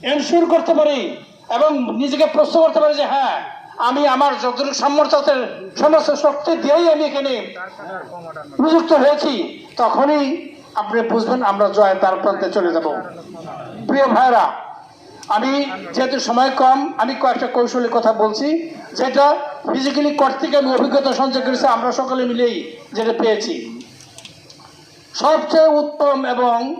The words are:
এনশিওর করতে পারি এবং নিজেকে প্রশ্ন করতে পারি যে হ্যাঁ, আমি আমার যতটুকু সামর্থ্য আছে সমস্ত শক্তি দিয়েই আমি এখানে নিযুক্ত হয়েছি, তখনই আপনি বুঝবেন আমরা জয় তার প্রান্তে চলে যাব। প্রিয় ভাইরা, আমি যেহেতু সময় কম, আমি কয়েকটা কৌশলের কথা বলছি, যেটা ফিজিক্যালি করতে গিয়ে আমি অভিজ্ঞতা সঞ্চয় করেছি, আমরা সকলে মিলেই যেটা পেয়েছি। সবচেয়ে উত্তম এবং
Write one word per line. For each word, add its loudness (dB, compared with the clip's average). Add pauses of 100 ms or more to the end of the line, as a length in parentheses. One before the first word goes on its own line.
(120)
এনশিওর 2
করতে 2
পারি 2 (560)
এবং 4 (300)
নিজেকে 2 (100)
প্রশ্ন 2
করতে 2
পারি 4
যে 2
হ্যাঁ, 0 (520)
আমি 0
আমার 2 (120)
যতটুকু -4 (100)
সামর্থ্য 2
আছে 2 (480)
সমস্ত 4 (160)
শক্তি 0 (120)
দিয়েই 4
আমি 0
এখানে -4 (1300)
নিযুক্ত 2 (120)
হয়েছি, 2 (480)
তখনই 2 (580)
আপনি -2 (120)
বুঝবেন 0 (100)
আমরা 0 (100)
জয় 4
তার 2
প্রান্তে -2
চলে 0
যাব। -2 (1000)
প্রিয় 2
ভাইরা, 4 (920)
আমি 0 (400)
যেহেতু -2
সময় 0 (100)
কম, 6 (220)
আমি -2
কয়েকটা 0
কৌশলের -2
কথা 2
বলছি, 0 (520)
যেটা 2 (460)
ফিজিক্যালি 0 (100)
করতে 0
গিয়ে 2
আমি 0
অভিজ্ঞতা 0
সঞ্চয় 0
করেছি, 0
আমরা 2
সকলে -2
মিলেই 0 (400)
যেটা -2
পেয়েছি। 0 (1700)
সবচেয়ে 4 (120)
উত্তম 0 (160)
এবং 2 (220)